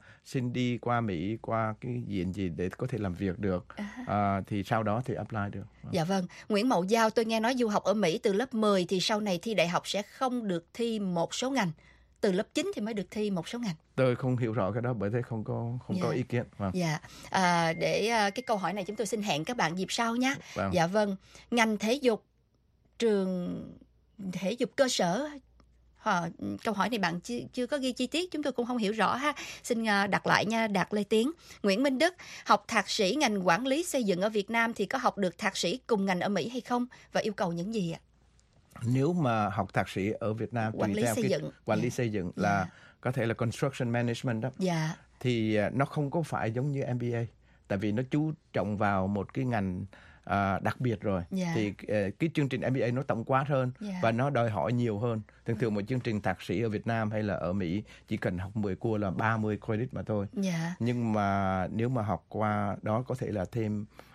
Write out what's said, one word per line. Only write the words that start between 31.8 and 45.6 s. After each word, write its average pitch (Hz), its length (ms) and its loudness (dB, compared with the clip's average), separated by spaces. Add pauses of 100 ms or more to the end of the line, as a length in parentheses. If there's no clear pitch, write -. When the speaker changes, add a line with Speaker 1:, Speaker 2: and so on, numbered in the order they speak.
Speaker 2:
Minh 277 140 2
Đức, 330 160 4 (320)
học 214 220 6
thạc 208 220 2
sĩ 202 300 2
ngành 208 280 2
quản 190 200 4
lý 277 160 2
xây 277 200 0
dựng 185 180 2
ở 208 80 2
Việt 214 200 -2
Nam 233 240 2
thì 208 120 -2
có 269 120 -2
học 214 200 2
được 190 200 0
thạc 196 200 -2
sĩ 180 300 0
cùng 202 180 2
ngành 185 140 2
ở 175 100 0
Mỹ 202 200 0
hay 247 120 -6
không? 247 240 0 (260)
Và 180 100 0
yêu 208 120 -2
cầu 185 200 -2
những 180 200 -4
gì 180 180 0
ạ? 151 80 -8 (840)
Speaker 1:
Nếu 135 280 2
mà 117 360 2
học 95 240 -2
thạc 104 160 0
sĩ 101 300 0
ở 110 140 -2
Việt 110 200 -6
Nam, 110 220 -2
Speaker 2:
Quản 101 140 0
Speaker 1:
tùy 101 60 0
Speaker 2:
lý 214 80 0
Speaker 1:
theo 117 120 2
Speaker 2:
xây 226 80 0
Speaker 1:
cái 127 60 2
Speaker 2:
dựng. 151 220 -2 (140)
Speaker 1:
quản 107 140 2
lý 110 100 0
Speaker 2:
Dạ. - 60 -4
Speaker 1:
xây 120 160 0
dựng 90 240 -2
là 101 240 2
Speaker 2:
Dạ. 90 120 -2 (300)
Speaker 1:
có 120 100 -2
thể 113 140 0
là 113 80 2
construction 120 560 -2
management 117 520 0
đó. 127 160 -2
Speaker 2:
Dạ. 160 380 0 (240)
Speaker 1:
Thì, 110 360 2
à, 104 180 2